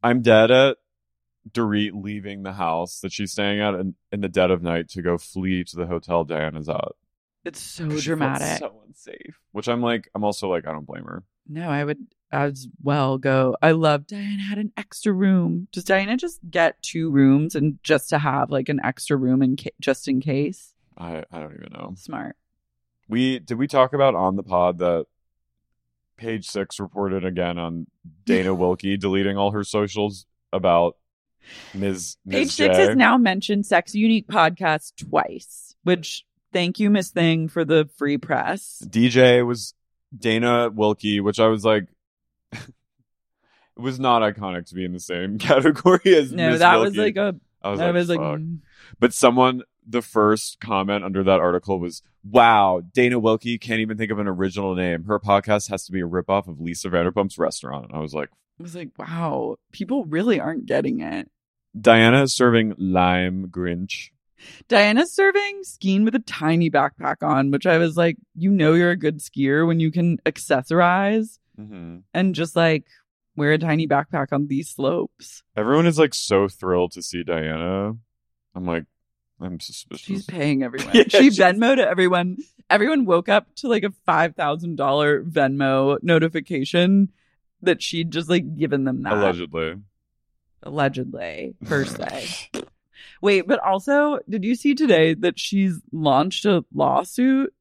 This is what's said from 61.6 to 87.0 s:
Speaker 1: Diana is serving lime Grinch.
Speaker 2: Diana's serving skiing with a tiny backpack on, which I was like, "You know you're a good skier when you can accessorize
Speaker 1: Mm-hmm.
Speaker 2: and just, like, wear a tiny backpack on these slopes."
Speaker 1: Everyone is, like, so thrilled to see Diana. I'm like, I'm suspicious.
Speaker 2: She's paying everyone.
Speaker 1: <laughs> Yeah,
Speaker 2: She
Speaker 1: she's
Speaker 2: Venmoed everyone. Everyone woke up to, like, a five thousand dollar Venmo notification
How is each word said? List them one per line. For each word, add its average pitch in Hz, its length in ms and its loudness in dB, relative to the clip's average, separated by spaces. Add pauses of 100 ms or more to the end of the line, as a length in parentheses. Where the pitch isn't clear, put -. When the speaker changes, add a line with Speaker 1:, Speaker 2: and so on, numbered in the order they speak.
Speaker 1:
Diana 117 440 8
is 131 120 -2
serving 117 420 4
lime 92 720 0
Grinch. 87 600 -8 (580)
Speaker 2:
Diana's 302 460 2
serving 392 500 0
skiing 196 400 0
with 220 120 0
a 247 40 2
tiny 165 520 0
backpack 143 500 -2
on, 139 300 0
which 139 160 -2
I 165 100 4
was 165 180 0
like, 170 220 0 (180)
"You 185 160 0
know 160 220 4
you're 175 180 4
a 175 60 0
good 151 220 -2
skier 143 480 0
when 165 120 0
you 160 120 0
can 170 340 0
accessorize 180 1120 0 (220)
Speaker 1:
Mm-hmm. 90 380 -14 (160)
Speaker 2:
and 185 200 0
just, 160 220 -4
like, 165 320 2 (480)
wear 147 160 2
a 156 80 4
tiny 160 280 0
backpack 143 440 0
on 147 160 -2
these 139 220 -4
slopes." - 760 -6 (120)
Speaker 1:
Everyone 135 300 2
is, 160 140 2
like, 151 160 4
so 98 320 2
thrilled 90 460 -2
to 90 100 -14
see 87 200 -8
Diana. 87 720 -4 (580)
I'm 90 100 -10
like, 85 200 -4 (540)
I'm 90 200 -12
suspicious. - 460 -18
Speaker 2:
She's 196 200 -8
paying 147 380 -2
everyone. 123 260 -8
Speaker 1:
<laughs> - 60 -2
Yeah, 226 120 8
Speaker 2:
She 208 180 2
Speaker 1:
she's 220 120 6
Speaker 2:
Venmoed 220 400 4
everyone. 180 600 2 (320)
Everyone 247 360 2
woke 175 240 0
up 208 280 2
to, 285 100 -8
like, 214 160 0
a 202 80 -4 (160)
five 160 280 0
thousand 165 400 -4
dollar 139 480 2
Venmo 139 800 0
notification 170 1080 2 (500)